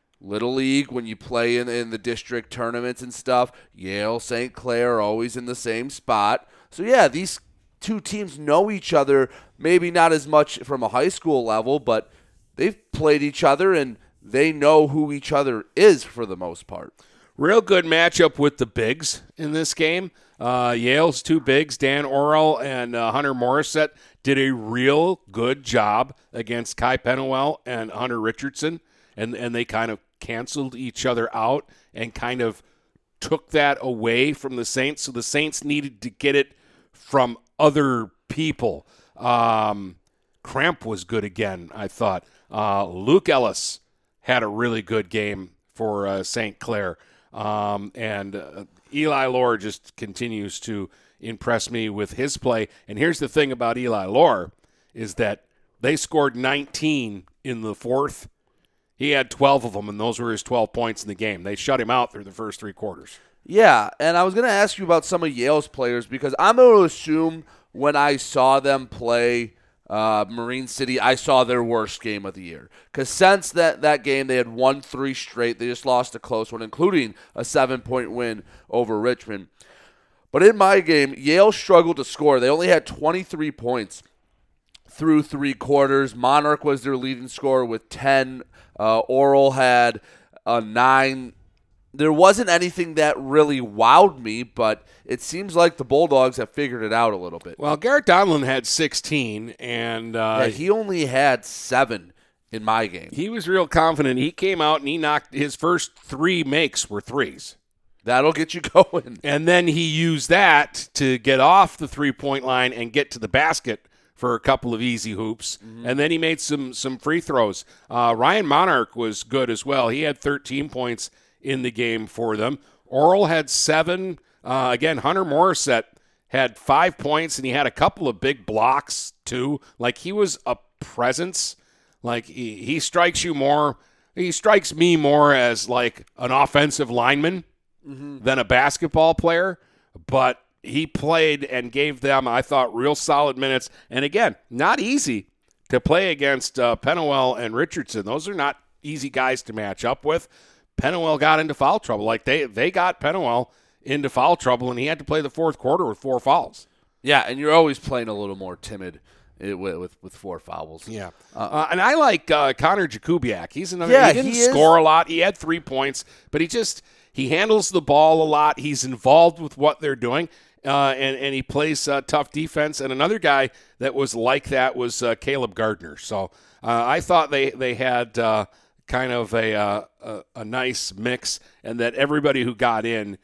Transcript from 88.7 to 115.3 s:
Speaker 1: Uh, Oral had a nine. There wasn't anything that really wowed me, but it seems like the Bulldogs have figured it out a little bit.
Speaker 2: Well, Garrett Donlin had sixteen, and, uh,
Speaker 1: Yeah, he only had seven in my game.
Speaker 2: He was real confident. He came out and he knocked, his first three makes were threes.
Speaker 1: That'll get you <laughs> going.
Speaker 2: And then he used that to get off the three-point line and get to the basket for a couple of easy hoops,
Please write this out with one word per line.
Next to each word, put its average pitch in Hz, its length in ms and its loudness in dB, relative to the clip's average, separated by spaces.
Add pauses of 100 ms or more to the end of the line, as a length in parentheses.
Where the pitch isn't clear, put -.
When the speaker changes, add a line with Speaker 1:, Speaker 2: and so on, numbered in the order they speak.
Speaker 1:
Uh, 110 200 2
Oral 139 520 6
had 123 500 4 (440)
a 117 160 0
nine. 127 720 2 (600)
There 151 200 2
wasn't 196 360 6
anything 170 460 0
that 151 240 2
really 143 400 2
wowed 127 600 6
me, 113 240 -6
but 110 440 -2 (180)
it 123 160 -8
seems 180 340 -10
like 170 220 4
the 139 60 -8
Bulldogs 135 540 2
have 120 140 -6
figured 127 320 -4
it 107 100 -2
out 117 200 2
a 98 40 -6
little 87 220 -10
bit. 85 200 -18
Speaker 2:
Well, 147 180 -2
Garrett 262 280 2
Donlin 175 400 4
had 131 220 -2
sixteen, 120 920 -4
and, 117 560 -8
uh, 110 280 0
Speaker 1:
Yeah, 120 40 2
he 143 220 -4
only 196 380 -2
had 131 380 2
seven 117 680 -4 (380)
in 110 120 -10
my 110 240 0
game. 87 240 -14
Speaker 2:
He 170 160 -6
was 214 200 -8
real 180 200 0
confident. 151 520 2
He 143 120 -2
came 190 300 -4
out 151 180 2
and 139 80 -8
he 156 100 -4
knocked, 151 360 -4
his 143 220 -4
first 165 420 -2
three 165 460 -2
makes 143 460 -2
were 101 120 -8
threes. - 560 -8 (460)
Speaker 1:
That'll 131 300 2
get 156 200 -4
you 175 80 -8
<laughs> - 120 -10 (100)
going. 123 400 -4
Speaker 2:
And 147 240 -2
then 180 200 4
he 160 160 0
used 160 460 -2
that 165 640 4
to 131 240 0
get 131 220 2
off 170 380 6
the 156 100 -10
three-point 139 580 -4
line 127 260 0
and 117 220 -10
get 143 180 0
to 123 80 -14
the 110 80 -8
basket 139 600 -2 (280)
for 120 200 -2
a 110 40 -6
couple 131 360 0
of 110 60 -6
easy 113 300 -4
hoops, 110 540 -8